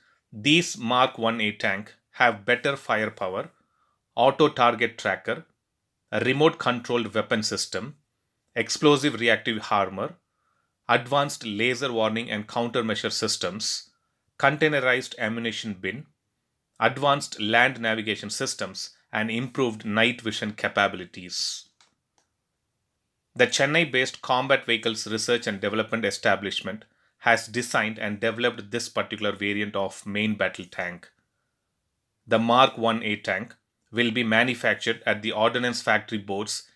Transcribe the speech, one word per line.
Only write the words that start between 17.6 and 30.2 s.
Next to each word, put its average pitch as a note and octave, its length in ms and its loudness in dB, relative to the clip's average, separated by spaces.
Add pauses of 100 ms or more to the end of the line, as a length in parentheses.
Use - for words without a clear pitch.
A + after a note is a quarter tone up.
navigation A2 500 -2
systems, - 640 -6 (200)
and A2 200 -2
improved A#2 540 -2
night A2+ 360 2
vision G#2+ 320 -4
capabilities. - 1160 -2 (1700)
The A#2+ 120 6
Chennai-based C#3 760 0
Combat C3 460 2
Vehicles A2+ 400 -2
Research A2+ 400 0
and G2+ 120 -4
Development G#2+ 460 -2
Establishment G2+ 800 -2 (340)
has A#2 280 2
designed A2 500 -2
and G#2 220 -6
developed A2+ 500 -2
this A#2 200 -4
particular G#2 420 -4
variant G2+ 440 -2
of G2 300 -4
main G#2 300 -2